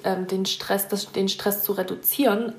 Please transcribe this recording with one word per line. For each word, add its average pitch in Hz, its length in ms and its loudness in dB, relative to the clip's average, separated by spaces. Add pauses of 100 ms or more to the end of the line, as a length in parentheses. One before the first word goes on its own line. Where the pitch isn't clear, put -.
ähm, 185 220 0
den 190 200 0
Stress, - 420 -2
das, 202 240 -2
den 196 160 2
Stress 202 340 0
zu 202 100 0
reduzieren. 208 880 2